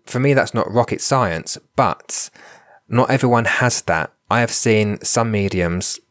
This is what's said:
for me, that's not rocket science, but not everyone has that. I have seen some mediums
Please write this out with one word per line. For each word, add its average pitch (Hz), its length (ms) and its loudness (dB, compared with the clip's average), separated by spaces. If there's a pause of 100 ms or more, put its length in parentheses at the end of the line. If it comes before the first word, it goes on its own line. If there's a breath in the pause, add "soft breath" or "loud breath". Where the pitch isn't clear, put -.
for - 140 -4
me, 143 140 4
that's - 200 2
not 107 160 0
rocket 117 300 0
science, 104 580 -2 (200)
but - 520 -2 (600 loud breath)
not 120 200 2
everyone 120 360 2
has - 380 0
that. 80 280 -2 (180)
I 117 120 2
have 117 100 0
seen 107 500 0
some 117 300 0
mediums 92 640 -2 (140)